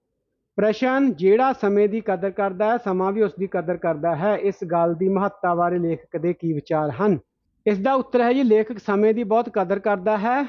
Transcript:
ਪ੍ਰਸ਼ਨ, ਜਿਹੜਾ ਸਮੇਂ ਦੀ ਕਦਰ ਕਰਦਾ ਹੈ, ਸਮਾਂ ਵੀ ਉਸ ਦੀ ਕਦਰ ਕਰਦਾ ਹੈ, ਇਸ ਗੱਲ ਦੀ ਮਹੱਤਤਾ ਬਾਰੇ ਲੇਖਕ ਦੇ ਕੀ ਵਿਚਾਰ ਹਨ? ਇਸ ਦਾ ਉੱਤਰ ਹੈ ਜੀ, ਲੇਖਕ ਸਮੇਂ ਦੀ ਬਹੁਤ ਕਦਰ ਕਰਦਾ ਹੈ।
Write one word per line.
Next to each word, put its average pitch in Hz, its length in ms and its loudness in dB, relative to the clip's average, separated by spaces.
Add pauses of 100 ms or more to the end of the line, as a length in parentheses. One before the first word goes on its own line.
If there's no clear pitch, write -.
(560)
ਪ੍ਰਸ਼ਨ, 254 580 0
ਜਿਹੜਾ 214 380 4
ਸਮੇਂ 202 360 2
ਦੀ 220 120 -4
ਕਦਰ 190 300 -4
ਕਰਦਾ 196 420 -2
ਹੈ, 240 40 2
ਸਮਾਂ 190 360 -2
ਵੀ 214 100 0
ਉਸ 196 160 0
ਦੀ 190 80 -4
ਕਦਰ 175 300 -4
ਕਰਦਾ 165 400 -2
ਹੈ, 202 200 0
ਇਸ 196 180 -2 (100)
ਗੱਲ 170 300 0
ਦੀ 185 140 0
ਮਹੱਤਤਾ 190 460 0
ਬਾਰੇ 175 240 0
ਲੇਖਕ 170 380 -4
ਦੇ 170 160 -2
ਕੀ 165 200 -4
ਵਿਚਾਰ 151 380 -2
ਹਨ? 170 280 0 (480)
ਇਸ 208 120 0
ਦਾ 262 160 0
ਉੱਤਰ 247 260 0
ਹੈ 240 120 2
ਜੀ, 277 100 0
ਲੇਖਕ 214 360 2
ਸਮੇਂ 208 360 2
ਦੀ 233 100 -4
ਬਹੁਤ 226 280 0
ਕਦਰ 196 260 -2
ਕਰਦਾ 202 400 0
ਹੈ। 247 300 -2